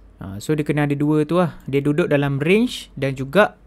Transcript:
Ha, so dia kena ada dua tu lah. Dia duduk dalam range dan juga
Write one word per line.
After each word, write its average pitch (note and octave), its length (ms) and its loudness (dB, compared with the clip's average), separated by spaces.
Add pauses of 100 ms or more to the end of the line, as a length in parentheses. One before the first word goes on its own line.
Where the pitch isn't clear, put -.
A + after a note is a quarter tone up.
(200)
Ha, F#2+ 160 -10
so G#2 160 -4
dia D3+ 120 0
kena D3 200 0
ada D3 120 0
dua D3+ 280 2
tu E3+ 160 2
lah. E3+ 240 -2
Dia C#3 160 -2
duduk D3 320 0
dalam C#3 240 0
range G3 600 0
dan C3+ 200 -4
juga C3+ 400 2 (100)